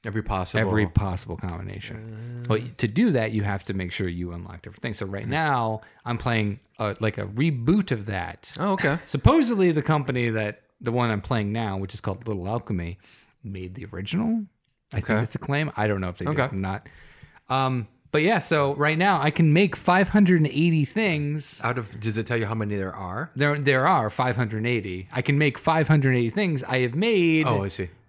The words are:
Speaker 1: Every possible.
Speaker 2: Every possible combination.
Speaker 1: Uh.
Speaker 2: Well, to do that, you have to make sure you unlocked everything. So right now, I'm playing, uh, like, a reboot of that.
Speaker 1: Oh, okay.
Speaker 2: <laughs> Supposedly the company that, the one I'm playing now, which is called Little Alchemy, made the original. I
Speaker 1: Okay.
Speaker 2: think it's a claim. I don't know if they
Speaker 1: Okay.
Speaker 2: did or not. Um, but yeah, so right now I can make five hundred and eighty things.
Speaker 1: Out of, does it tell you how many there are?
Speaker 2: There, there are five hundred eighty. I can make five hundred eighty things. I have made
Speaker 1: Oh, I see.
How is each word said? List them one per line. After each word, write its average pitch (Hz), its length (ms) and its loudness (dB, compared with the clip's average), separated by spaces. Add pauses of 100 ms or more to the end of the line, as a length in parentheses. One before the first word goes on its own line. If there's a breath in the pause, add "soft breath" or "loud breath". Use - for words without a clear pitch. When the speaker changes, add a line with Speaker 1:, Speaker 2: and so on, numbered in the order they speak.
Speaker 1:
Every 107 200 -4
possible. 95 440 -2
Speaker 2:
Every 104 200 2
possible 92 500 -2
combination. 110 1040 -10
Speaker 1:
Uh. - 60 -12
Speaker 2:
Well, 110 100 4 (180)
to 123 100 0
do 175 240 4
that, 113 200 2
you 107 120 0
have 101 220 -2
to 98 100 -6
make 92 160 -4
sure 95 160 -2
you 87 260 -6
unlocked 90 340 -12
everything. - 260 -8
So 101 120 -6
right 98 220 -8
now, 123 540 0 (240 loud breath)
I'm 120 120 -2
playing, 110 420 -2 (200)
uh, 104 200 -2
like, 110 200 0
a 101 60 -4
reboot 139 640 0
of 104 160 -4
that. 85 520 -8
Speaker 1:
Oh, 190 140 0
okay. 165 280 0
Speaker 2:
<laughs> - 40 -18
Supposedly 226 680 4
the 151 120 2
company 131 480 0
that, 110 300 -4 (200)
the 123 100 -2
one 120 180 2
I'm 104 120 0
playing 107 300 -2
now, 110 260 -2
which 95 160 -6
is - 80 -10
called 107 260 -6
Little 95 200 -4
Alchemy, 95 500 -4 (460 soft breath)
made 92 320 -10
the - 160 -12
original. 208 540 -4 (480)
I 113 40 -2
Speaker 1:
Okay. - 160 -4
Speaker 2:
think 107 100 2
it's - 120 -6
a - 40 -6
claim. 143 360 -2
I 107 120 0
don't 98 140 0
know 90 80 -2
if 90 100 -10
they 92 60 -6
Speaker 1:
Okay. 143 220 0
Speaker 2:
did - 60 -8
or - 20 -8
not. 95 320 -6 (640 loud breath)
Um, 131 380 0 (240)
but 156 100 2
yeah, 170 180 2
so 143 360 2
right 151 220 2
now 180 240 4
I 151 80 2
can 160 220 4
make 175 240 4
five 185 340 4
hundred 185 280 6
and 156 100 4
eighty 156 380 2
things. 151 800 -2
Speaker 1:
Out 123 140 -2
of, 110 220 -8
does 107 180 -2
it 110 80 -2
tell 120 120 -2
you 110 80 0
how 110 100 -4
many 104 220 -2
there 95 180 -4
are? 98 400 -8
Speaker 2:
There, 147 220 2
there 135 300 2
are 131 220 2
five 127 280 0
hundred 110 280 -2
eighty. 95 460 -2
I 131 100 -2
can 143 160 2
make 147 200 2
five 160 320 2
hundred 135 260 6
eighty 120 140 2
things. 160 340 -2
I 127 160 -2
have 123 160 0
made 170 500 2
Speaker 1:
Oh, 107 200 2
I - 20 -4
see. 92 220 -6 (200)